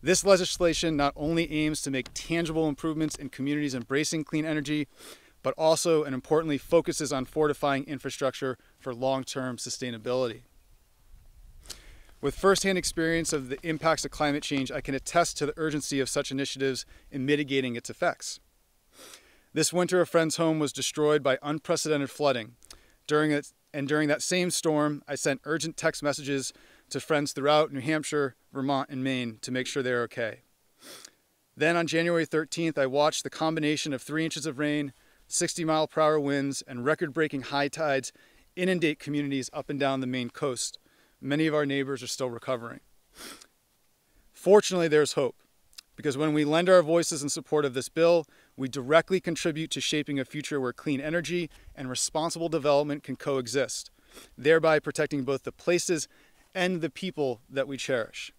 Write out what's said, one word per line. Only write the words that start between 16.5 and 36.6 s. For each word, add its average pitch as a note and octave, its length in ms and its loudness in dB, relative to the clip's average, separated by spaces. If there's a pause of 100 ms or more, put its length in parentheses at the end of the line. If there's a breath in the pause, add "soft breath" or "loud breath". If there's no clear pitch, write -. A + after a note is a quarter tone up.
in C3 160 -6
mitigating C3+ 500 0
its - 140 -10
effects. - 500 -4 (1160 loud breath)
This D#3 180 0
winter, F3+ 280 4
a E3 40 6
friend's E3 300 2
home D#3+ 240 2
was D3 120 0
destroyed D3+ 520 2
by C3 180 2
unprecedented D3 680 -2
flooding. B2 420 0 (540 loud breath)
During D3+ 240 4
it, D3 200 -2 (220)
and C#3+ 140 -4
during D3+ 200 2
that D3 140 2
same F3+ 300 0
storm, D3+ 560 0
I C#3+ 80 -6
sent D3+ 300 -2
urgent D#3 320 -4
text - 260 -2
messages C#3 500 -2 (380 soft breath)
to C#3+ 80 -4
friends D3 340 0
throughout D3 400 4
New C3+ 80 -6
Hampshire, D3 540 -2 (180)
Vermont, C#3 380 -2
and C3 120 -6
Maine B2+ 380 -4
to - 100 -8
make B2+ 140 -2
sure C#3 160 -4
they're B2 220 0
okay. A#2 380 -6 (1160 loud breath)
Then D#3 180 2
on E3+ 120 2
January E3 380 2
thirteenth, D#3+ 520 -2
I C#3 80 2
watched D3 380 2
the C#3 80 -8
combination D#3 600 -2
of B2+ 100 -6
three D#3 200 -4
inches D3+ 220 -4
of C#3 140 -6
rain, D3 340 -2 (340 soft breath)
sixty - 380 -2
mile D#3 220 2
per - 140 0
hour D#3 180 6
winds, C#3 480 -2